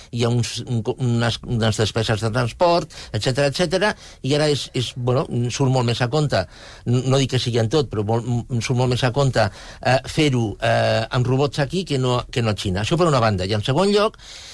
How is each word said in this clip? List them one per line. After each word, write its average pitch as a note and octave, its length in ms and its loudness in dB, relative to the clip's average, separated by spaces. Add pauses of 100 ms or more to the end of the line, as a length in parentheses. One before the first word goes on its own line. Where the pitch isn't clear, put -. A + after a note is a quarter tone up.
(120)
hi A#2+ 120 -2
ha A#2 60 2
uns, A#2 360 -2
un A#2+ 160 -2
co-, A#2+ 160 -2
unes, A#2 480 0
unes A2 300 0
despeses A2 460 0
de A2+ 100 -2
transport, E3+ 580 0 (220)
etcètera, C3 360 0
etcètera, F3+ 460 0 (280)
i C3+ 120 -2
ara D3+ 140 2
és, D3 260 -2
és, B2 220 -4
bueno, B2 340 0
mm, A#2+ 200 -2
surt C3 200 0
molt C3 160 2
més A#2+ 160 0
a B2 60 0
compte, B2 400 0 (380)
n-, B2 200 0
no C3 120 2
dic D#3 140 0
que B2+ 80 0
sigui A#2 200 0
en A2 100 2
tot, C#3+ 220 0
però G#2 140 -2
molt, A2+ 200 0
mm, A#2+ 360 -2
surt B2 160 -2
molt B2+ 120 2
més B2 140 0
a B2 80 2
compte, B2 400 2 (300)
eh, B2+ 240 4
fer-ho, B2 560 0
eh, A2+ 500 2
amb B2+ 160 2
robots C3+ 320 0
aquí D#3+ 260 -2
que C#3 140 -2
no, B2 320 0
que B2 100 -2
no A2+ 80 0
a G#2 60 0
Xina. G2+ 260 -2
Això D#3 160 0
per F3 100 4
una C#3 120 4
banda. G#2+ 260 2
I G2+ 80 -2
en G#2 100 0
segon F3+ 280 2
lloc, G#3 260 2 (360)